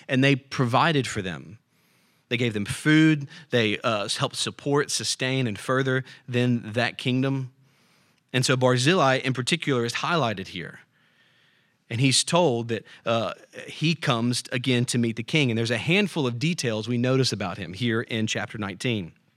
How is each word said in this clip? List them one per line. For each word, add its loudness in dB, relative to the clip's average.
and 2
they 6
provided 2
for -8
them. -10
They -2
gave 0
them -4
food. 4
They, 2
uh, -2
helped -4
support, -2
sustain, -2
and -6
further -2
then 2
that -2
kingdom. -2
And 2
so 4
Barzillai 4
in 0
particular 0
is -4
highlighted -2
here. -12
And -2
he's 4
told 2
that, -4
uh, 0
he -2
comes 0
again 0
to -2
meet 0
the -6
king. 2
And 0
there's 0
a -2
handful 0
of -4
details -2
we 0
notice 2
about -6
him -10
here 0
in -4
chapter -6
nineteen. -4